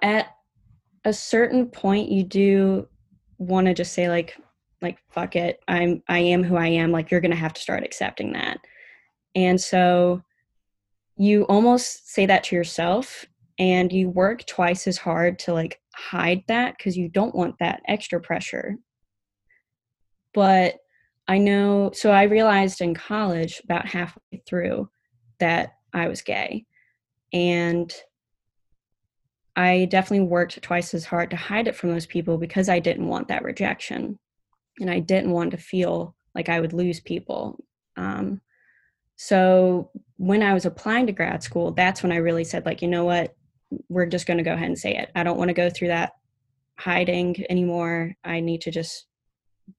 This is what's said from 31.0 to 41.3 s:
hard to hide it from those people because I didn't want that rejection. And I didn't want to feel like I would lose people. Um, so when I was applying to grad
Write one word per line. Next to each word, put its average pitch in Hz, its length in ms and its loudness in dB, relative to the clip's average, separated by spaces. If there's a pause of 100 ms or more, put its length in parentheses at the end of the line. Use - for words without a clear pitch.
hard 170 240 -2
to 175 80 -8
hide 220 300 -2
it - 80 -4
from 175 160 -4
those 165 140 -4
people 170 320 -2
because 175 300 -2
I 180 120 4
didn't 170 280 -2
want - 220 -6
that - 140 -4
rejection. - 760 -6 (640)
And 185 100 -4
I 180 80 -2
didn't 190 320 0
want 170 200 -2
to 175 60 -10
feel 170 580 -4 (200)
like 170 140 -8
I 170 100 0
would 165 140 -4
lose 170 260 -2
people. - 640 -10 (320)
Um, 101 460 -6 (760)
so 185 760 4 (260)
when 202 260 2
I 196 100 4
was 185 120 0
applying 220 420 -2
to 196 60 -2
grad 170 280 -4